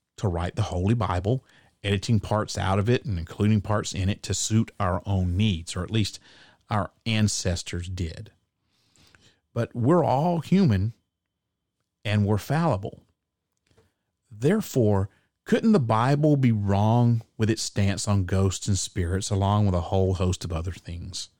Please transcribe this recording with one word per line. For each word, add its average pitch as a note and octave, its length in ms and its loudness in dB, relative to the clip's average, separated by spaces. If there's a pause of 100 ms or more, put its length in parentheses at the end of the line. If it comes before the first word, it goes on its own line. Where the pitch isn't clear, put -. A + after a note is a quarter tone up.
(160)
to A2 120 -2
write E2+ 280 -4
the G#2+ 60 0
Holy F#2 320 -2
Bible, G2+ 500 -2 (380)
editing G2+ 360 0
parts - 380 -2
out F#2+ 220 0
of G2+ 100 0
it B2 160 0
and F#2 140 -4
including G2+ 420 0
parts G#2 320 -4
in F#2+ 160 -2
it G#2 160 -4
to G2+ 100 -4
suit - 460 0
our F#2+ 240 -2
own F#2 320 0
needs, F#2 400 -2
or F2+ 60 -6
at - 80 -10
least G#2+ 280 -2 (520)
our G#2 220 -2 (140)
ancestors F#2+ 840 -2
did. F2+ 440 -10 (1200)
But A#2 220 -4
we're C#3 300 2
all D3+ 360 0
human, A#2 540 2 (1120)
and G#2 220 2
we're G#2 120 2
fallible. C#3+ 600 -2 (1400)
Therefore, A2 720 2 (360)
couldn't A#3 280 4
the G#3 80 6
Bible C#3 560 2
be C3 140 4
wrong A2 720 2 (140)
with A2 120 0
its A2 140 0
stance G2 460 -2
on G2 160 2
ghosts F#2+ 420 0
and G2+ 120 0
spirits, F#2+ 520 -4
along G2+ 360 2
with F#2+ 80 2
a F2 80 0
whole F#2+ 320 0
host F2+ 300 -2
of E2+ 80 -6
other E2+ 200 -6
things? E2+ 560 -12 (120)